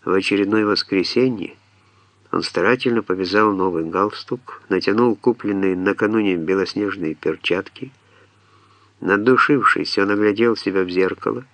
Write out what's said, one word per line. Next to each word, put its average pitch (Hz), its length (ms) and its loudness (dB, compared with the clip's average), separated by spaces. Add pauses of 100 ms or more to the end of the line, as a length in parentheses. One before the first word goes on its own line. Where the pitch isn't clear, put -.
В - 80 -2
очередное 101 540 2
воскресенье 104 880 0 (760)
он 85 120 -2
старательно 117 600 0
повязал 95 500 0
новый 92 320 -2
галстук, 101 840 -6
натянул 101 480 2
купленные 98 600 0
накануне 101 600 0
белоснежные 92 800 -2
перчатки. - 760 -6 (1080)
Надушившись, 107 1000 2
он 98 120 2
оглядел 104 460 2
себя 95 260 -2
в 90 80 -2
зеркало 92 640 -2